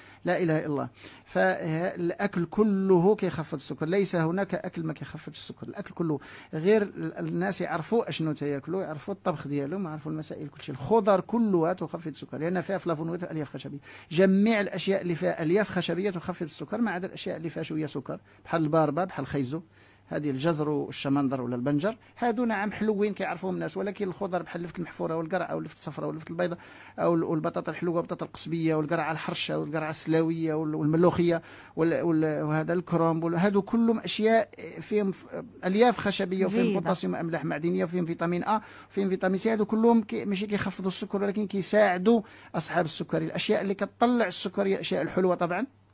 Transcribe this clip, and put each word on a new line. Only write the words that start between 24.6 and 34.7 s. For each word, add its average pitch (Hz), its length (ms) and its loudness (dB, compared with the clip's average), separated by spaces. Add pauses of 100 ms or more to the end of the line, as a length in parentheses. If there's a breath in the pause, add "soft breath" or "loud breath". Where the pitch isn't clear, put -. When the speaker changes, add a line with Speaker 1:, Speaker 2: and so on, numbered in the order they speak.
Speaker 1:
اللفت 175 180 -8
المحفورة 165 360 -6
والقرعة 165 400 -4
واللفت 160 200 -8
الصفراء 151 320 -8
واللفت 156 240 -8
البيضاء 170 260 -2 (420 loud breath)
أو 170 160 4
ال-، 165 80 2
والبطاطا 170 480 -2
الحلوة 170 240 -2
والبطاطا 170 300 -4
القصبية 160 500 0
والقرعة 156 360 0
الحرشة 160 460 -2
والقرعة 156 320 -2
السلاوية 160 640 0
وال-، 156 220 -2
والملوخية 165 640 4 (340 loud breath)
وال-، 160 260 2
وال-، 156 420 2
وهذا 156 300 0
الكرومب 165 500 2
وال-، 170 120 0
هادو 196 260 4
كلهم 226 380 2
أشياء 220 500 2 (320)